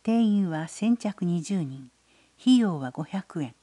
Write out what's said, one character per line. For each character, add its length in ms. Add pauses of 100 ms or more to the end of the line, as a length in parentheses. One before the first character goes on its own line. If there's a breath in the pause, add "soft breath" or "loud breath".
定 200
員 280
は 180
先 300
着 280
二 160
十 220
人。 280 (500 soft breath)
費 160
用 220
は 120
五 120
百 400
円。 180